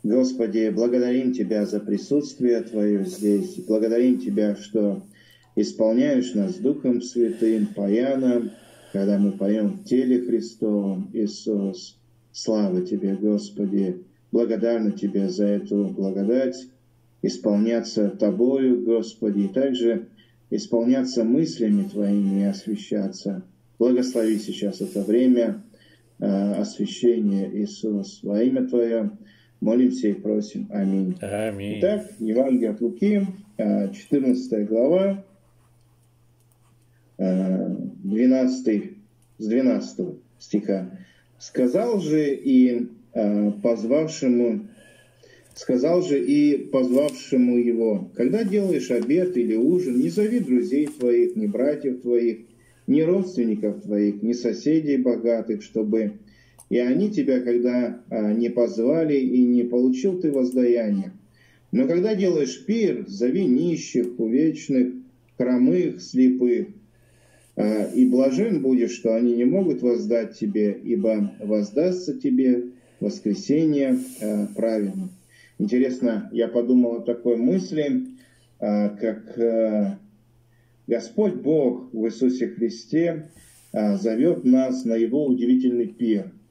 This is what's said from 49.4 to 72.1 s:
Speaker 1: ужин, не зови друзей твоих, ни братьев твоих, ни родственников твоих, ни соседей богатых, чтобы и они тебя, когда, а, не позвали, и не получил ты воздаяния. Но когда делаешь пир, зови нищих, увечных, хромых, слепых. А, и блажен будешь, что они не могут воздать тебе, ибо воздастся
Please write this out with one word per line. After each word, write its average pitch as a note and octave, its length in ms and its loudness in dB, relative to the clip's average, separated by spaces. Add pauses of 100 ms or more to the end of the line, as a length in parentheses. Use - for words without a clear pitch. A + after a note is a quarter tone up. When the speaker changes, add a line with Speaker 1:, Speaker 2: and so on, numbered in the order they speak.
Speaker 1:
ужин, C3 440 2
не D#3+ 100 2
зови G#3+ 300 0
друзей B2+ 460 2
твоих, A#2+ 500 2
ни A2 120 -2
братьев B2+ 560 -2
твоих, A#2+ 380 0 (460)
ни D3 160 4
родственников A2+ 800 0
твоих, G#2 380 0
ни A2+ 120 0
соседей C#3+ 640 0
богатых, A2+ 640 0
чтобы G#2+ 520 -2 (560)
и A#2 80 0
они C#3 320 0
тебя, C3 300 0
когда, A#2+ 680 0
а, G#2+ 240 -2
не A#2 160 0
позвали, C3+ 680 2
и B2+ 280 4
не B2 180 4
получил B2+ 560 0
ты D#3 100 0
воздаяния. A#2+ 840 0 (580)
Но B2+ 160 2
когда F3+ 280 0
делаешь E3 500 0
пир, G3+ 420 0
зови B2 380 0
нищих, C#3+ 720 0
увечных, C3 760 0 (440)
хромых, B2+ 640 2
слепых. B2 640 2 (880)
А, G#2+ 380 0
и B2+ 120 6
блажен C3+ 560 2
будешь, B2 300 2
что A2+ 240 0
они A#2+ 200 2
не A#2+ 100 2
могут E3 380 0
воздать A2+ 540 0
тебе, G#2 460 0
ибо G#2+ 560 0
воздастся B2+ 800 -2